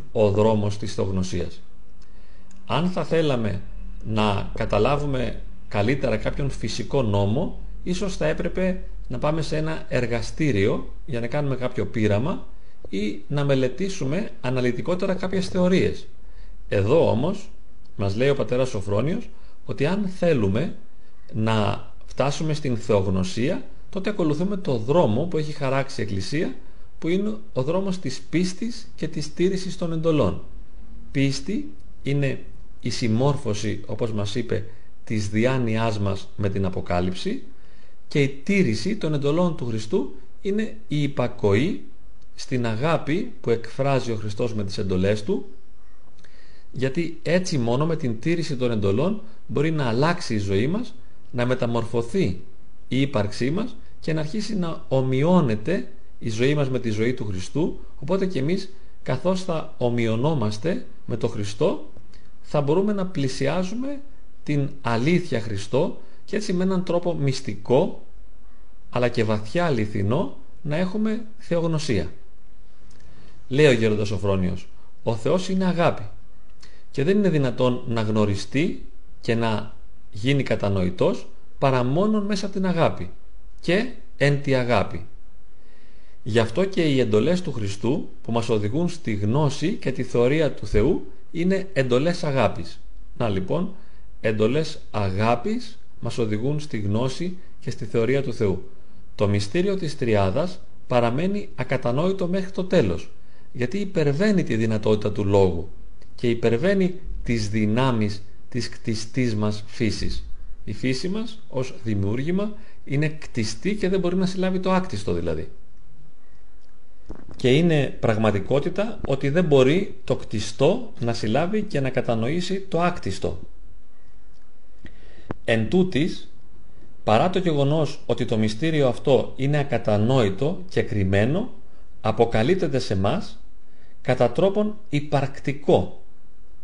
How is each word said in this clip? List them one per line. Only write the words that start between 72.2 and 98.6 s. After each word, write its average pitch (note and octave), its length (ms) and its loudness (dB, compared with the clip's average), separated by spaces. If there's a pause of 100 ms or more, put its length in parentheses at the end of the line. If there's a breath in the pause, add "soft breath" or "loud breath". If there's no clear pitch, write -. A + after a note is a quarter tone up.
Λέει C#3+ 180 6
ο C#3 60 10
γέροντας G#2+ 360 4
Σοφρόνιος, F#2+ 640 0 (340 soft breath)
"Ο A#2 120 0
Θεός F3+ 340 0
είναι F#3+ 160 2
αγάπη E3 380 2 (880 soft breath)
και C3+ 120 0
δεν F#3+ 140 4
είναι G3 120 4
δυνατόν B2+ 580 2
να A#2 140 0
γνωριστεί G#2+ 840 2 (360)
και A#2 140 2
να A2 380 0 (380)
γίνει C3 320 2
κατανοητός G2+ 840 2 (300)
παρά C3 260 4
μόνον G3+ 420 2
μέσα G3+ 200 0
από G3 100 -4
την F#3+ 100 0
αγάπη D#3 440 2 (500)
και F#3 320 0 (260)
εν C#3+ 240 4
τη C3+ 140 2
αγάπη. A2 500 2 (1200 soft breath)
Γι' A2 160 2
αυτό A2+ 260 2
και F#3+ 160 -2
οι C#3+ 180 2
εντολές A#2+ 420 2
του D#3+ 100 -2
Χριστού A#2 580 -2 (120)
που - 100 -4
μας A#2 180 0
οδηγούν A#2 400 2
στη - 240 -4
γνώση C3+ 600 2
και - 180 -2
τη B2+ 120 -2
θεωρία C3 480 2
του - 160 -4
Θεού - 380 4 (260 loud breath)
είναι F#3 420 0
εντολές C3+ 500 2
αγάπης". A2+ 560 0 (380)
Να A#2+ 120 0
λοιπόν, G2+ 460 0 (460 loud breath)
εντολές A#2+ 580 2 (120)
αγάπης A2+ 880 0 (200)
μας - 180 -2
οδηγούν A#2+ 420 0
στη C3 200 -2
γνώση C3 580 0 (220 loud breath)
και C3+ 120 -4
στη - 140 -4
θεωρία A#2+ 380 2
του C3+ 100 -2
Θεού. G2 360 0 (460 soft breath)